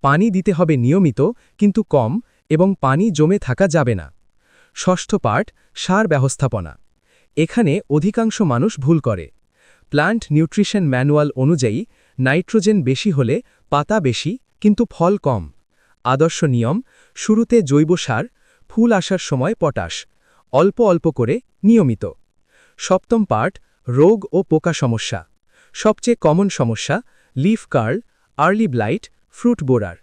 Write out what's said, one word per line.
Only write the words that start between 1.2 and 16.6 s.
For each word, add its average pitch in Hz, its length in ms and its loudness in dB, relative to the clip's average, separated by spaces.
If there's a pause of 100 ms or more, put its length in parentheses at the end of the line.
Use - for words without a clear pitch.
কিন্তু 208 240 2
কম, 123 300 0 (380)
এবং 160 180 2 (120)
পানি 143 300 0
জমে 160 280 2
থাকা 190 300 -2
যাবে 143 260 0
না। 82 120 -10 (720)
ষষ্ঠ - 380 -2
পার্ট, 135 320 -2 (280)
সার 202 340 0
ব্যবস্থাপনা। 127 640 -2 (640)
এখানে 160 360 0 (180)
অধিকাংশ 208 520 0
মানুষ 151 380 0
ভুল 156 200 2
করে। 92 260 -4 (680)
প্ল্যান্ট 180 380 0
নিউট্রিশন 170 580 0
ম্যানুয়াল 143 480 2
অনুযায়ী 131 420 0 (400)
নাইট্রোজেন 180 640 0
বেশি 131 280 -2
হলে 135 260 0 (360)
পাতা 147 280 0
বেশি, 143 320 -2 (280)
কিন্তু 208 300 2
ফল 175 280 0
কম। 117 240 -4 (640)
আদর্শ 135 400 0
নিয়ম, 123 320 0 (400)